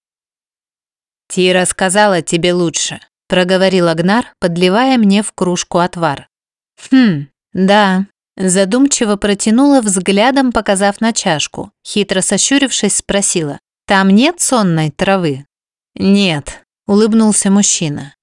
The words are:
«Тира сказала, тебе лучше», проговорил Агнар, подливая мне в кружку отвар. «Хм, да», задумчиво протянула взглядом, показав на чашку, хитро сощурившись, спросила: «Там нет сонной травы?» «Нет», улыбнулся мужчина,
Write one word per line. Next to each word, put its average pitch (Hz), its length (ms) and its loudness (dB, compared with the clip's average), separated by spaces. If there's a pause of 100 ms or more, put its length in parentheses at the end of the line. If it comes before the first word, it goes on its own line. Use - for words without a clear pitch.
(1300)
«Тира 185 380 0
сказала, 190 560 0
тебе 175 300 -2
лучше», 170 480 -4 (280)
проговорил 185 600 2
Агнар, 180 380 0 (140)
подливая 190 580 0
мне 208 240 2
в - 100 -8
кружку 180 460 -4
отвар. 170 500 -4 (600)
«Хм, 196 380 2 (240)
да», 190 540 2 (300)
задумчиво 202 800 0
протянула 226 640 2
взглядом, 214 680 0
показав 202 500 0
на 226 120 0
чашку, - 580 -4 (160)
хитро 190 340 -2
сощурившись, 220 760 0
спросила: 165 640 -4 (260)
«Там 196 240 2
нет 277 300 2
сонной 170 500 0
травы?» 175 560 -2 (480)
«Нет», 190 720 -2 (240)
улыбнулся 214 640 2
мужчина, 156 720 -2